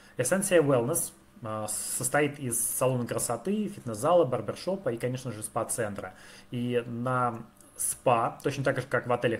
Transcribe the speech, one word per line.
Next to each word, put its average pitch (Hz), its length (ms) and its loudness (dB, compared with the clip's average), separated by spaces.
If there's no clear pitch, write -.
Эссенция 175 460 4
Wellness, 139 500 2
а, 107 260 -4
состоит - 720 -2
из 123 180 -2
салона 127 480 0
красоты, 180 640 -2
фитнес-зала, 143 560 2
барбершопа 127 640 -2
и, 117 80 -2
конечно 123 340 -4
же, 107 120 -8
спа-центра. 104 720 -4
И 120 360 0
на 120 560 -2
спа, 123 640 2
точно 135 220 -2
так 139 160 2
же, - 80 -8
как 117 180 0
в 120 60 2
отеле 117 280 2